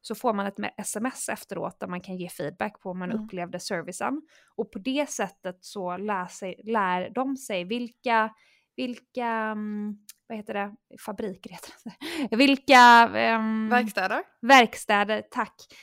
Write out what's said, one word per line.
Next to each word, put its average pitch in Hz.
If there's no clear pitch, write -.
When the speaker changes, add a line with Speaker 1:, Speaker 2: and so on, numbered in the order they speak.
Speaker 1:
så 220
får 233
man 196
ett 196
me-, 202
S -
M 220
S -
efteråt 180
där 196
man 180
kan 185
ge 175
feedback 208
på 185
hur 180
man 180
Speaker 2:
Mm. 220
Speaker 1:
upplevde 175
servicen. 233
Och 208
på 214
det 277
sättet 185
så 180
lär 190
sig, -
lär 196
de 262
sig 185
vilka, 226
vilka, 240
mm, 208
vad 226
heter 208
det? 202
Fabriker 202
heter -
det. 277
<laughs> -
Vilka, 247
ehm, 220
Speaker 2:
Verkstäder. 226
Speaker 1:
verkstäder, 220
tack. 233